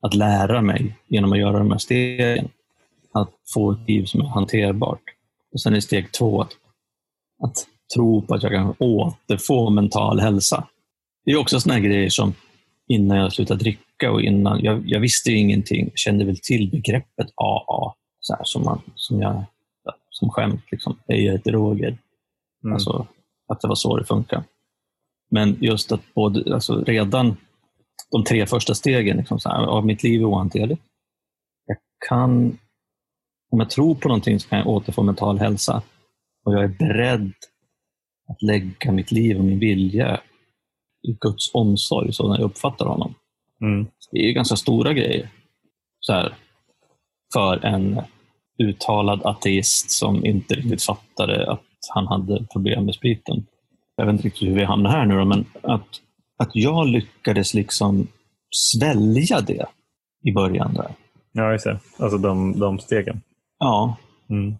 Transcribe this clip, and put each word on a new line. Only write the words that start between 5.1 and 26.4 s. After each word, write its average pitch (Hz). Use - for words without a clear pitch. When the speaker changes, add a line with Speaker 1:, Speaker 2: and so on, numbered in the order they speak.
Speaker 1:
Och -
sen 107
är 104
steg 98
två 107
att, -
att -
tro 113
på 110
att 98
jag -
kan 98
återfå 117
mental 104
hälsa. 104
Det -
är 147
också 131
såna 139
här 117
grejer 101
som 104
innan 101
jag 95
slutade 101
dricka 110
och 107
innan, 101
jag, 107
jag 104
visste 120
ju 113
ingenting, 101
kände 101
väl 95
till 107
begreppet -
A -
A, -
så -
här, -
som -
man, -
som -
jag, 101
som -
skämt, 104
liksom, -
"Hej, 107
jag 98
heter 107
Roger." 110
Speaker 2:
Mm. 110
Speaker 1:
Alltså, 104
att 104
det -
var 151
så 117
det 107
funkar. -
Men 107
just 113
att -
både, 104